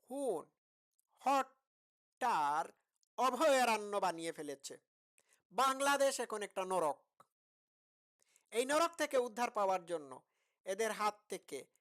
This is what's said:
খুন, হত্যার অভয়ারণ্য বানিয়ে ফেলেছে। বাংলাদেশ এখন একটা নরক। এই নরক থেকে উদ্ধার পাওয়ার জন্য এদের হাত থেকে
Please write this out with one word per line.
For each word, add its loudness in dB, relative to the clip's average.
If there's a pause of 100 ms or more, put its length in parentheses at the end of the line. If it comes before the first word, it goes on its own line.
খুন, -4 (800)
হত্যার -2 (540)
অভয়ারণ্য 4
বানিয়ে -2
ফেলেছে। -10 (760)
বাংলাদেশ 2
এখন -6
একটা -6
নরক। 0 (1500)
এই -2
নরক 2
থেকে -2
উদ্ধার -2
পাওয়ার 0
জন্য -8 (540)
এদের -4
হাত -2 (120)
থেকে -10 (220)